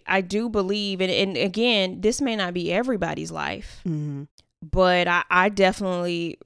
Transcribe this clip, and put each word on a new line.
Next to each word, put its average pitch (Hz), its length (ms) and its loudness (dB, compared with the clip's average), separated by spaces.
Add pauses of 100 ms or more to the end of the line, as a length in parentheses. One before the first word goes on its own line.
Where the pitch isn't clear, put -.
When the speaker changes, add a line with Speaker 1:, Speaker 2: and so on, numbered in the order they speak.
Speaker 1:
I, 185 100 2
I 196 40 4
do 202 280 -2
believe, 202 520 -2
and, 185 100 2
and 190 260 2
again, 190 640 2
this 214 180 2
may 262 160 0
not 185 180 -4
be 175 200 -2
everybody's 170 580 -2
life, 151 560 -8
Speaker 2:
Mm-hmm. 147 360 -4 (400)
Speaker 1:
but 180 440 4
I, 175 220 0
I 185 200 4
definitely 180 960 0